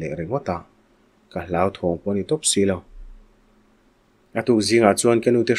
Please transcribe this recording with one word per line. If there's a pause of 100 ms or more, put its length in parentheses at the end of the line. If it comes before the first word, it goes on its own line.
le (100)
reng
wa
ta. (720)
Ka
hlau
thong
pawh
ni
top (100)
si
lo. (1600)
A
tu (140)
zinga
chuan
kan
u
te